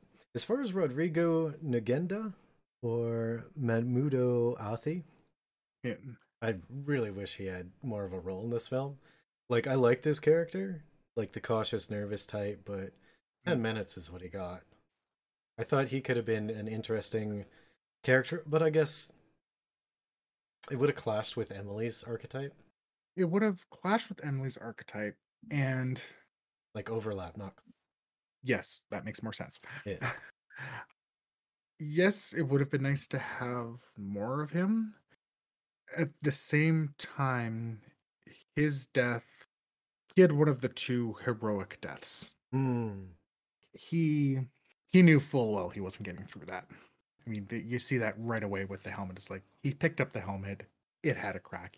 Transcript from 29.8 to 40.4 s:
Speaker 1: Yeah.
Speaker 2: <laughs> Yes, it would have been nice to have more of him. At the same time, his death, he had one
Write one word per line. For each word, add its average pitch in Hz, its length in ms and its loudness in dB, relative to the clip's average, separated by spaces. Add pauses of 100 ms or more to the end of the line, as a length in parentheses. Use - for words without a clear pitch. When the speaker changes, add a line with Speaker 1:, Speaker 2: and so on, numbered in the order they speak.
Speaker 1:
Yeah. 104 260 -4 (460)
Speaker 2:
<laughs> - 400 -14 (800)
Yes, 170 540 2
it 165 100 2
would 139 180 4
have 139 80 0
been 135 140 0
nice 139 260 0
to 139 100 -2
have 123 640 -6 (160)
more 104 440 -4
of 147 100 -6
him. 214 420 2 (1040)
At 156 120 0 (120)
the 147 100 0
same 156 640 2
time, 117 840 -2 (720)
his 147 320 0
death, 120 560 0 (720)
he 190 60 10
had 170 100 10
one 147 160 6